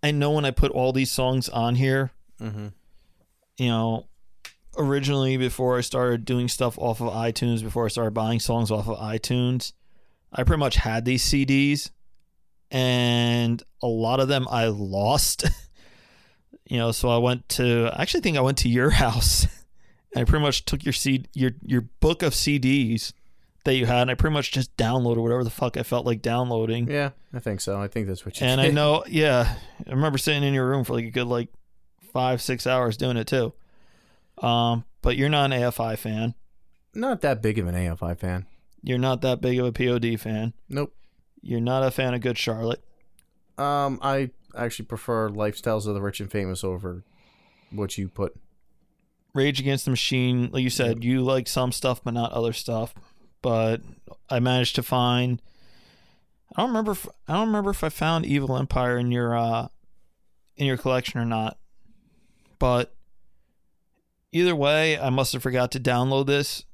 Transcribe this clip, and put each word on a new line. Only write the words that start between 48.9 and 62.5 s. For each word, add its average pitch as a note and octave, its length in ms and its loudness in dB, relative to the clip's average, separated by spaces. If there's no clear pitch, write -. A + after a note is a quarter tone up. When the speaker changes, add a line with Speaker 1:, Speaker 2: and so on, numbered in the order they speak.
Speaker 1:
Rage C3+ 240 2
Against C3+ 260 -2
the C#3 60 -2
Machine, B2 600 0
like C3 100 0
you B2+ 80 0
said, A#2 280 0
Speaker 2:
Yep. A#2 60 -8
Speaker 1:
you B2+ 180 2
like B2+ 260 0
some B2+ 240 -2
stuff, - 320 -2
but A#2+ 100 -4
not A#2 160 -2
other A#2 220 -2
stuff. A2+ 420 -6
But A2+ 380 0
I B2+ 80 0
managed B2+ 380 2
to B2 80 -2
find, B2 580 0
I - 80 -4
don't B3+ 80 0
remember A3 220 0
if, - 160 -8
I D3 60 -4
don't G#3+ 160 2
remember G#3 220 0
if - 120 -2
I D#3+ 60 0
found D#3+ 380 0
Evil C3+ 300 0
Empire C3 400 0
in B2 140 0
your, A#2+ 260 0
uh, A#2 300 0
in C#3+ 120 0
your C3 80 2
collection B2+ 440 -2
or A#2 40 -2
not. A2 340 -4